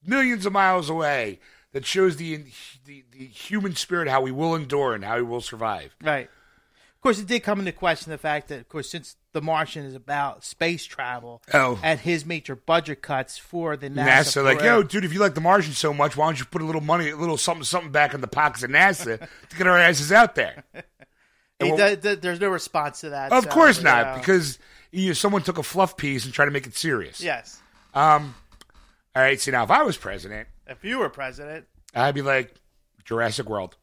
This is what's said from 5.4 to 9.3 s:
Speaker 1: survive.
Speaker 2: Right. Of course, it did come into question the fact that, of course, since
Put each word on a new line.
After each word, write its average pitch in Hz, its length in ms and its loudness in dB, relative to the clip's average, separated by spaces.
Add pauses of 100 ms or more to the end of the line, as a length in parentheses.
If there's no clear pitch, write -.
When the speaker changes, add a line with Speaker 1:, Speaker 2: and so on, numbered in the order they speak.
Speaker 1:
survive. 107 600 -6
Speaker 2:
Right. 147 220 -2
Of - 760 -20
course, 226 160 0
it 202 80 -12
did 233 140 -2
come 208 180 -4
into 185 140 -6
question 160 400 -4
the 151 40 -10
fact 147 320 -6
that, 139 120 -14
of - 100 -20
course, 151 180 -10
since - 280 -16 (160)